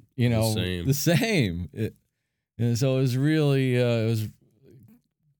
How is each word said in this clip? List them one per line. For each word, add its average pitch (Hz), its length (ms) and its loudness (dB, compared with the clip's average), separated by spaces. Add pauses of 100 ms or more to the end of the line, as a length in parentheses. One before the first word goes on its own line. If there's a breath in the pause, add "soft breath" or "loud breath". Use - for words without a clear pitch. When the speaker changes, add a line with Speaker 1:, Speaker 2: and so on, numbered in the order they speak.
(160)
Speaker 1:
you 123 140 2
Speaker 2:
The 117 60 0
Speaker 1:
know, 110 200 0
Speaker 2:
same. 90 320 -4
Speaker 1:
the 135 80 2
same. 143 800 0
It, 110 200 -6 (640)
and 120 180 0
so 131 220 0
it 131 40 0
was 127 140 0
really, 139 640 2
uh, 123 60 2
it 113 240 0
was 110 180 -2 (1120)